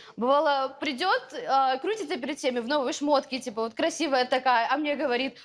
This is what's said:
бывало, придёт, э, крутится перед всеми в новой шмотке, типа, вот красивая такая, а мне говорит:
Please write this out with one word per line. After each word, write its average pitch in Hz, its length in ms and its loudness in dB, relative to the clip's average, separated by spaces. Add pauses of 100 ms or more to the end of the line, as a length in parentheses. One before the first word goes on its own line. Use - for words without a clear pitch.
(160)
бывало, 269 640 2
придёт, 339 540 -2
э, 269 460 2
крутится 359 380 -4
перед 269 200 -6
всеми 247 220 -2
в 226 80 -4
новой 285 260 0
шмотке, 285 460 0
типа, 226 240 -6
вот 226 100 -6
красивая 285 520 0
такая, 247 440 2
а 262 80 2
мне 294 180 0
говорит: 262 500 -2